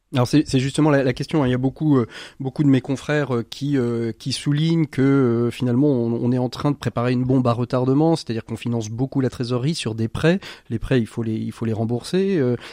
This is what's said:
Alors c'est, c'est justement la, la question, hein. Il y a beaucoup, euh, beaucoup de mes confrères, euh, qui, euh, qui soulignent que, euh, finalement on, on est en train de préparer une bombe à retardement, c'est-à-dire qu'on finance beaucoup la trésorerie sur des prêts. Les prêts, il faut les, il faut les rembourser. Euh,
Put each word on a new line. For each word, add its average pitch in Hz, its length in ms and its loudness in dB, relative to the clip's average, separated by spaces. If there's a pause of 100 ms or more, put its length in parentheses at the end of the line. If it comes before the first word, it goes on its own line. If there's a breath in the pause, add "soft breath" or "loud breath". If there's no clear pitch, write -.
(140)
Alors 123 140 2
c'est, 151 200 2
c'est 135 120 0
justement 143 320 2
la, 139 120 4
la 127 100 0
question, 147 300 -2
hein. 127 40 2
Il 123 40 2
y 127 40 2
a 123 40 -2
beaucoup, 135 380 2
euh, 117 100 2 (320 loud breath)
beaucoup 135 240 -4
de 143 40 4
mes 131 140 6
confrères, 135 540 -2
euh, 117 80 0
qui, 139 340 -4
euh, 117 340 0
qui 131 200 -8
soulignent 156 560 0
que, - 140 -2
euh, 123 500 4
finalement 127 360 2
on, 117 260 2
on 120 180 0
est 127 80 2
en 127 100 0
train 147 220 -2
de 127 40 -4
préparer 123 380 -2
une 123 100 0
bombe 127 220 2
à 117 80 2
retardement, 131 640 2
c'est-à-dire 113 280 -6
qu'on 113 140 -8
finance 117 320 -4
beaucoup 131 320 -2
la 123 80 0
trésorerie 127 460 -4
sur 110 180 -4
des 113 140 -2
prêts. 170 320 0 (300 loud breath)
Les 113 100 -4
prêts, 131 200 0
il 110 60 2
faut - 160 -8
les, 110 140 -4
il 113 160 -6
faut - 140 -8
les 113 80 -2
rembourser. 147 640 -2
Euh, 123 160 2 (180 loud breath)